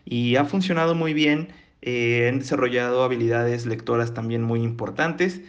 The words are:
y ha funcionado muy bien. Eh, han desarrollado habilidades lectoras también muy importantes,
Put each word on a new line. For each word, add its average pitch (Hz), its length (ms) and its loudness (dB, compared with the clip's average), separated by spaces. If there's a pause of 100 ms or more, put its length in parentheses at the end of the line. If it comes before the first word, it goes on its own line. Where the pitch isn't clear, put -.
y 120 300 0
ha 139 100 4
funcionado 170 520 0
muy 160 180 0
bien. 151 380 2 (300)
Eh, 120 460 0
han 135 120 0
desarrollado 123 640 2
habilidades 120 640 0
lectoras 117 460 -2
también 117 300 -2
muy 117 200 0
importantes, 151 880 -2